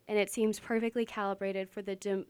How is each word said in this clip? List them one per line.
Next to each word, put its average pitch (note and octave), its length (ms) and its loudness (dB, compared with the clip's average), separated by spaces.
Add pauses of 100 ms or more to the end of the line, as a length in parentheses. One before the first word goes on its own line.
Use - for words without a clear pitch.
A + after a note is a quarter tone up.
and G#3 100 0
it G3 120 2
seems G#3+ 280 2
perfectly A#3 460 0
calibrated G3 640 -2
for G#3 140 -10
the G3 140 -4
dem-, G3 340 -2